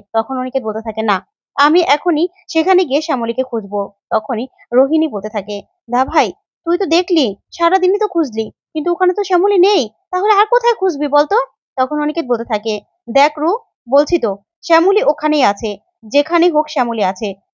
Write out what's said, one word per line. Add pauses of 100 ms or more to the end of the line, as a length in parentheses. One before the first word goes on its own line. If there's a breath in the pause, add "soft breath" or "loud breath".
(120)
তখন
অনিকেত
বলতে
থাকে,
"না, (400)
আমি
এখনই (240 soft breath)
সেখানে
গিয়ে
শ্যামলীকে
খুঁজবো।" (300)
তখনই (260 soft breath)
রোহিণী
বলতে
থাকে, (340)
"দা
ভাই, (380)
তুই
তো
দেখলি, (260)
সারাদিনই
তো
খুঁজলি, (220)
কিন্তু
ওখানে
তো
শ্যামলী
নেই, (260)
তাহলে
আর
কোথায়
খুঁজবি
বলতো?" (400)
তখন
অনিকেত
বলতে
থাকে, (340)
"দেখ
রু, (380)
বলছি
তো, (340)
শ্যামলী
ওখানেই
আছে, (340)
যেখানেই
হোক
শ্যামলী
আছে, (260)